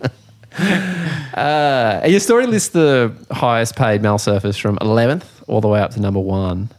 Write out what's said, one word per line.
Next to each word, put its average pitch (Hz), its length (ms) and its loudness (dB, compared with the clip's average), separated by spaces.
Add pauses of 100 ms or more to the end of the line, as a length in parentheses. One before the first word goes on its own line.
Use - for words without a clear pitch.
(560)
Uh, 151 1500 -2
your 190 120 4
story 233 260 2
lists 220 240 -2
the 135 420 4 (200)
highest 117 440 0
paid 107 280 0
male 104 160 2
surfers 101 400 -2
from 104 220 -2
eleventh 117 680 0
all 110 140 0
the 107 60 0
way 104 120 2
up 98 120 0
to - 80 -8
number 98 200 -2
one. 95 380 -2
And 104 220 -6